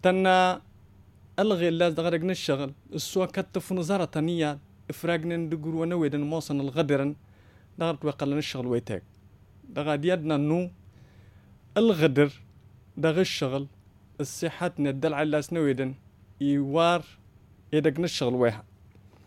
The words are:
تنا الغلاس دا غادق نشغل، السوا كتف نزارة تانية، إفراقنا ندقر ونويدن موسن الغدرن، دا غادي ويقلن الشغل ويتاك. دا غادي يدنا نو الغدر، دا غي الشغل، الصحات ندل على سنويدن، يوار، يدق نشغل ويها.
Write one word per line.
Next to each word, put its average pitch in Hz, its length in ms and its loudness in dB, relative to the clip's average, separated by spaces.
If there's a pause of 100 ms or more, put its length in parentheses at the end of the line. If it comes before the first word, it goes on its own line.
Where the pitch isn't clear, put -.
تنا 185 580 4 (800)
الغلاس 175 540 2
دا 160 100 -2
غادق 170 280 0
نشغل، 143 400 -2 (220)
السوا 185 320 -2
كتف 185 480 -6
نزارة 180 320 -2
تانية، 156 540 -2 (300)
إفراقنا 170 480 -2
ندقر 160 380 -4
ونويدن 160 460 0
موسن 147 400 -2
الغدرن، 139 540 0 (640)
دا 165 80 -2
غادي 160 180 -2
ويقلن 143 340 -2
الشغل 131 300 -6
ويتاك. 117 360 -2 (680)
دا 143 120 -6
غادي 147 260 -2
يدنا 160 300 0
نو 165 320 0 (1080)
الغدر، 151 540 4 (680)
دا 160 140 2
غي 170 100 2
الشغل، 139 460 -2 (520)
الصحات 160 600 -6
ندل 143 340 0
على 151 280 0
سنويدن، 135 520 0 (480)
يوار، 143 640 2 (680)
يدق 151 260 2
نشغل 143 340 0
ويها. 117 300 2 (640)